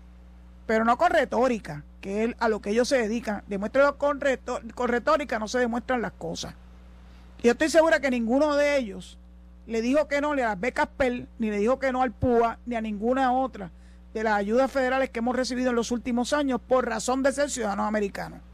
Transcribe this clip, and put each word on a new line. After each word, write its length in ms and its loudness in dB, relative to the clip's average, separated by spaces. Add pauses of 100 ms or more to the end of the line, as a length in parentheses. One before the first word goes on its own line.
(640)
Pero 220 2
no 100 4
con 140 2
retórica, 760 0 (160)
que 240 -4
es 140 -2
a 100 2
lo 140 0
que 80 -6
ellos 180 2
se 80 2
dedican. 500 -2
Demuéstrenlo 520 0
con 240 -2
reto-, 400 -4 (120)
con 140 -2
retórica, 500 0
no 100 -6
se 100 -2
demuestran 420 0
las 120 -4
cosas. 420 -10 (880)
Y 60 6
yo 40 6
estoy 160 2
segura 320 6
que 100 0
ninguno 460 2
de 220 2
ellos 400 -8 (480)
le 140 -2
dijo 280 2
que 120 0
no 140 0
ni 80 0
a 60 2
las 120 -4
becas 340 -2
pel, 320 -2 (120)
ni 120 -2
le 80 -2
dijo 200 2
que 140 -2
no 100 0
al 100 0
pua, 540 2
ni 100 -6
a 60 -4
ninguna 500 0
otra 380 -2 (420)
de 100 -4
las 120 2
ayudas 360 2
federales 380 0
que 120 -8
hemos 160 -2
recibido 340 -2
en 60 0
los 140 -2
últimos 420 -2
años 340 0
por 200 2
razón 360 -2
de 100 2
ser 180 -2
ciudadanos 360 -2
americanos. 540 -4 (140)